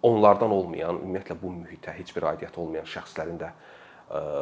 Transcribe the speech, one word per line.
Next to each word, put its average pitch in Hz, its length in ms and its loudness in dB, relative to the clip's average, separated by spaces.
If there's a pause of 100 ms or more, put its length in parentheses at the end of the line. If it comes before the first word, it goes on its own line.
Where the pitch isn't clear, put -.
Onlardan 107 520 8
olmayan, 87 480 0
ümumiyyətlə 92 360 -6
bu 90 180 -8
mühitə 85 400 -14
heç 92 180 -14
bir 82 160 0
aidiyyəti 82 320 -8
olmayan 80 240 -6
şəxslərin 82 560 -8
də, - 80 -10
ə, - 720 -12 (200)